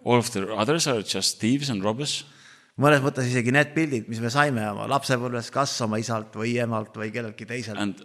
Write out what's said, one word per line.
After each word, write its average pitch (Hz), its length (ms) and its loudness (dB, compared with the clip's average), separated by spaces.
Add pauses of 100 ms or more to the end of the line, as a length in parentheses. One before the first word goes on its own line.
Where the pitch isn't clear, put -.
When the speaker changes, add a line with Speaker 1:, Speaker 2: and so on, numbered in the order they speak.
Speaker 1:
All 120 140 6
of 113 120 4
the 98 120 -2 (100)
others 151 340 2
are 120 160 2
just - 380 -2
thieves 139 300 2
and 98 120 -2
robbers. 113 420 -2 (540)
Speaker 2:
Mõnes 139 240 6
mõttes 135 240 0
isegi 123 240 2
need 147 240 4
pildid, 139 340 0
mis 113 120 -6
me 117 100 -2
saime 139 400 2
oma 104 160 -6
lapsepõlves, 123 640 -2
kas 135 300 0
oma 110 180 0
isalt 113 380 -4
või 113 240 -2
emalt 113 360 -4
või 107 140 -6
kelleltki 113 360 -10
teiselt. 113 320 -8
Speaker 1:
And 98 260 -4